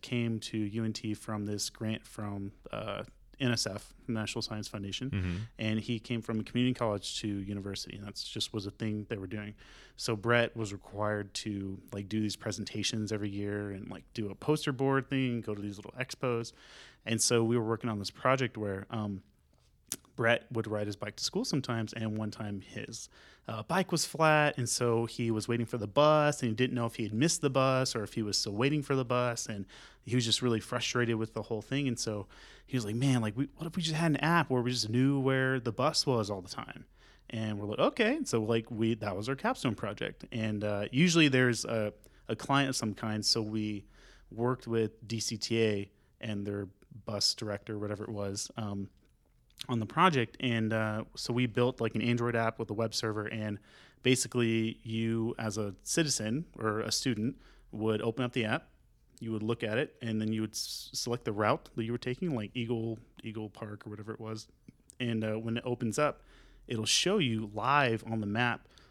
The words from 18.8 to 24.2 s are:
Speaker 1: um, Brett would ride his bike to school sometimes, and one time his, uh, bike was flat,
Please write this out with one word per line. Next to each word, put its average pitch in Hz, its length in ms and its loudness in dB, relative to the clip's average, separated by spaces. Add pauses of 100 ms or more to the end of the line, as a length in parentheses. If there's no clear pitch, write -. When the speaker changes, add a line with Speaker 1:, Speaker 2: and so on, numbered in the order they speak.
Speaker 1:
um, 104 320 -4 (960)
Brett 117 340 6
would 113 160 0
ride 104 200 -2
his 104 100 -6
bike 104 180 -8
to - 80 -8
school 226 220 -2
sometimes, 117 480 -2
and 110 240 -2
one 107 120 -2
time 101 300 -6
his, 107 480 -10 (400)
uh, 110 160 -6
bike 185 260 0
was 165 160 0
flat, 151 520 4